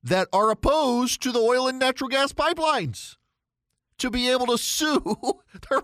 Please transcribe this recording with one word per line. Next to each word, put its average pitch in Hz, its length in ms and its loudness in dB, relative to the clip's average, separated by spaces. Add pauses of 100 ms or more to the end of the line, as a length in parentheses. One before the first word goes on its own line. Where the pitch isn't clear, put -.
that 180 300 0
are 214 180 4
opposed 247 680 0
to 254 100 -4
the 240 80 0
oil 247 280 2
and 262 120 -4
natural 262 300 0
gas 269 240 0
pipelines 302 840 -2 (840)
to 254 140 -4
be 247 180 0
able 254 160 2
to 240 120 2
sue 302 420 0
<laughs> - 540 -6
the - 300 -2